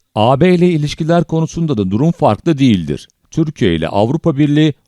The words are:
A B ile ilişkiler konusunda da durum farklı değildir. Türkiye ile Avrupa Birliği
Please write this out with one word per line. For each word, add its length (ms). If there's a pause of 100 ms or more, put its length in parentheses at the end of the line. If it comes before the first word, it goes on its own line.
(140)
A 260
B 140
ile 160
ilişkiler 540
konusunda 540
da 120
durum 220
farklı 460
değildir. 500 (220)
Türkiye 440
ile 140
Avrupa 480
Birliği 380 (140)